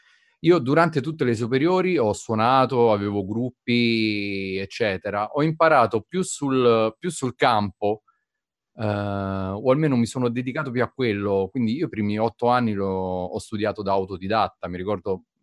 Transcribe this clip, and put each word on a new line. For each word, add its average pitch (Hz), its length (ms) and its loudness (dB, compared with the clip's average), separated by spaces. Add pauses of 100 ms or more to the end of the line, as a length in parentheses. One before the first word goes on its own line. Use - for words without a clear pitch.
(400)
Io 170 180 4
durante 156 420 2
tutte 156 240 -4
le 120 120 2
superiori 165 600 0
ho 110 160 2
suonato, 120 800 2
avevo 101 320 -2
gruppi, 110 1300 -2
eccetera. 101 720 -2
Ho 143 160 -2
imparato 156 580 4
più 185 200 -4
sul, 120 760 2
più 180 120 -6
sul 127 260 -6
campo, 107 640 0 (760)
eh, 113 60 -6
o 101 840 -2
almeno 143 260 4
mi 117 100 2
sono 123 220 -2
dedicato 127 420 -4
più 120 120 -2
a 110 80 -2
quello. 101 600 -2
Quindi 117 260 -2
io 165 100 -4
i - 20 -10
primi 104 300 -2
otto 117 300 0
anni 120 240 2
l'ho, 98 160 -2
ho 92 500 -4
studiato 104 440 -4
da 98 100 -2
autodidatta, 95 760 -2
mi 90 80 -8
ricordo 95 480 -6 (180)